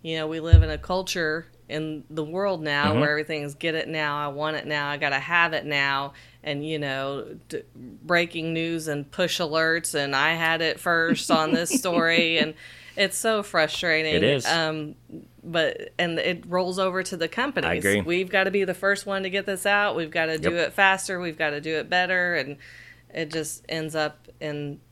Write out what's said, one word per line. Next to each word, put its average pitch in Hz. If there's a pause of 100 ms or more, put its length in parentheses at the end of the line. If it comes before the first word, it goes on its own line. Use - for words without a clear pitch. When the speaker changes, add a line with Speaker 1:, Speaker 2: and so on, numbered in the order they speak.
Speaker 1:
you 160
know, 156
we 160
live 165
in 160
a 151
culture 170 (220)
in 156
the 156
world 180
now 147
Speaker 2:
Mm-hmm. 156
Speaker 1:
where 147
everything's 151
get 160
it 160
now, 151
I 147
want 151
it -
now, 147
I 147
gotta 139
have 170
it 143
now, 139 (280)
and, 147
you 156
know, 139 (140)
d-, - (140)
breaking 165
news 165
and 147
push 180
alerts, 160
and 139
I 147
had 165
it 160
first 170
on 156
this 170
story, 165
Speaker 2:
<laughs> 151
Speaker 1:
and 156 (420)
it's 190
so 220
frustrating. 160
Speaker 2:
It -
is. 127
Speaker 1:
Um, 156 (500)
but, 165
and 170
it 170
rolls 180
over 190
to 185
the 165
companies. 240
Speaker 2:
I 175
agree. 104
Speaker 1:
We've 180
gotta 190
be 196
the 180
first 196
one 196
to 190
get 190
this 190
out. 202
We've 160
gotta 160
do 160
Speaker 2:
Yep. 170
Speaker 1:
it -
faster. 190
We've 165
gotta 147
do 156
it 147
better. 180
And 139 (560)
it 160
just 156
ends 160
up 151 (120)
in 147 (120)